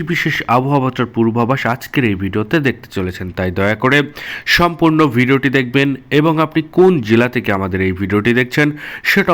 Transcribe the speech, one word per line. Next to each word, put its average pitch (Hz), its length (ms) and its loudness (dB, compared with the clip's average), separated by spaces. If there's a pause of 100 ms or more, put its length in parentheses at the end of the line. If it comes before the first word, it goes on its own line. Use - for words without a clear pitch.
(120)
বিশেষ 151 240 -2 (200)
আবহাওয়া 135 280 0
বার্তার 127 320 -4
পূর্বাভাস 113 460 0 (120)
আজকের - 360 -4
এই 101 140 0
ভিডিওতে 107 340 -2 (100)
দেখতে - 280 -4
চলেছেন, 92 320 -6 (100)
তাই 92 200 -2
দয়া 104 260 0
করে 131 140 2 (600)
সম্পূর্ণ 165 420 2 (180)
ভিডিওটি 131 400 2
দেখবেন 135 320 0 (300)
এবং 160 140 2 (120)
আপনি 156 160 -2 (160)
কোন 185 140 6 (180)
জেলা 117 260 4
থেকে 110 220 -2
আমাদের 95 300 -4
এই 95 140 0
ভিডিওটি 104 380 0
দেখছেন, 147 280 0 (420)
সেটা 196 240 2